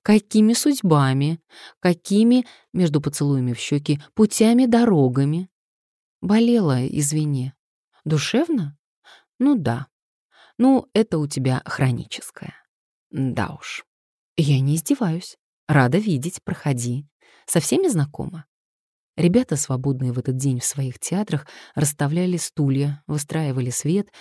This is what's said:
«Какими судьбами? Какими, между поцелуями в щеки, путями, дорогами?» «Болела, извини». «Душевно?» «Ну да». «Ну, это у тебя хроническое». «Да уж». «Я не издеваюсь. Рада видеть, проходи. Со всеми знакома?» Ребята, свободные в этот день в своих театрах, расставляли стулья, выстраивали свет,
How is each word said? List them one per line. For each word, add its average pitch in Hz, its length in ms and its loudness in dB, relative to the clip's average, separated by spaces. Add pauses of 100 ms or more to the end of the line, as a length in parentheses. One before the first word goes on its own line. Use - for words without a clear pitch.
«Какими 214 500 4
судьбами? 156 880 2 (400)
Какими, 220 680 2 (260)
между 156 280 2
поцелуями 143 520 -2
в 117 60 -6
щеки, 147 440 -2 (120)
путями, 226 520 4
дорогами?» 165 840 2 (720)
«Болела, 202 680 2
извини». 147 680 -4 (520)
«Душевно?» 165 760 -2 (600)
«Ну 277 180 2
да». 131 300 -4 (720)
«Ну, 262 340 2
это 208 260 0
у 151 80 -2
тебя 131 380 -2
хроническое». - 880 -6 (560)
«Да 123 480 -4
уж». - 260 -14 (520)
«Я 139 240 2
не 143 160 2
издеваюсь. 165 640 -4 (300)
Рада 139 300 4
видеть, 175 460 -2
проходи. 131 640 -4 (400)
Со - 140 0
всеми 370 280 0
знакома?» 151 580 -6 (680)
Ребята, 180 400 2
свободные 131 560 -4
в 120 60 -4
этот 131 180 -4
день 131 240 -2
в - 40 -10
своих 135 340 -6
театрах, 175 480 -4 (280)
расставляли 165 640 -2
стулья, 143 680 -2
выстраивали 147 640 -4
свет, 170 400 -2 (120)